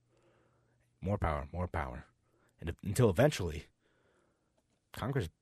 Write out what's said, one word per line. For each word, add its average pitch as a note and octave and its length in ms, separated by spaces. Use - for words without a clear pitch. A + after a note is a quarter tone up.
more G2 160
power, D2 340
more F2 160
power." C#2 380
And E2 100
if, - 140
until G#2+ 260
eventually F2 560
Congress A#2 340